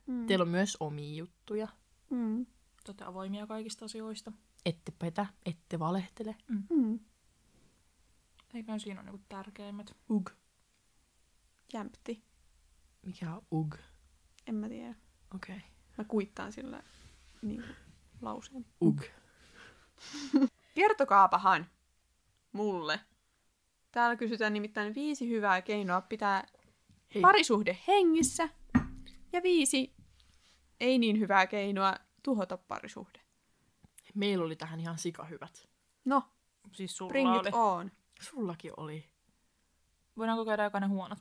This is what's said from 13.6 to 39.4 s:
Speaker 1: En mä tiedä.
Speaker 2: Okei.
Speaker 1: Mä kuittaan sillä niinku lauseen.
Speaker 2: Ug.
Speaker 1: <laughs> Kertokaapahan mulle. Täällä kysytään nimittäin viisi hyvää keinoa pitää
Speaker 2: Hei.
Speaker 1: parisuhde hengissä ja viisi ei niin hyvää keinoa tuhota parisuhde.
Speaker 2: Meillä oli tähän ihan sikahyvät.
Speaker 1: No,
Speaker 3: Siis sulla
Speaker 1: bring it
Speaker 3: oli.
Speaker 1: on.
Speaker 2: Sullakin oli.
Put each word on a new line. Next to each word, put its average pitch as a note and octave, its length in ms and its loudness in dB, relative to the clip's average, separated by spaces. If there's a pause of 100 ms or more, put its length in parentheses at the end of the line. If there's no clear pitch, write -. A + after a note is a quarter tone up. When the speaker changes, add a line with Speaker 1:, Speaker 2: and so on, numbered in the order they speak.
Speaker 1:
En A3+ 80 -4
mä G#3+ 140 -4
tiedä. A#3 260 -12 (400)
Speaker 2:
Okei. F#3 260 -14 (360)
Speaker 1:
Mä G#3+ 60 -8
kuittaan G#3 480 -4
sillä - 320 -14 (580)
niinku A3+ 260 -8 (540)
lauseen. A#3 440 -12 (160)
Speaker 2:
Ug. D3 220 4
Speaker 1:
<laughs> - 1700 -4
Kertokaapahan G3 920 6 (840)
mulle. G3 480 -2 (920)
Täällä A#3+ 240 2
kysytään A3 380 -2
nimittäin G#3 420 -4
viisi C#4 340 -4
hyvää G#3 320 2
keinoa F#3+ 400 -2
pitää G3+ 460 -2 (680)
Speaker 2:
Hei. - 60 0
Speaker 1:
parisuhde B3 560 6 (100)
hengissä E4 640 4 (840)
ja F4 100 0
viisi D4 520 4 (840)
ei B3+ 200 4
niin A3 200 4
hyvää G3 280 6
keinoa G3 480 0 (280)
tuhota G3 340 -2
parisuhde. - 600 -14 (960)
Speaker 2:
Meillä G3+ 300 0
oli D#3+ 100 -6
tähän D#3+ 240 -10
ihan E3 180 -6
sikahyvät. - 720 -10 (380)
Speaker 1:
No, C4 180 4 (480)
Speaker 3:
Siis - 260 -10
sulla F#3 140 -8
Speaker 1:
bring F#3 240 4
it F#3+ 60 2
Speaker 3:
oli. G3 120 -2
Speaker 1:
on. F#3+ 380 2 (300)
Speaker 2:
Sullakin F3+ 560 -8
oli. D3+ 280 -12 (1120)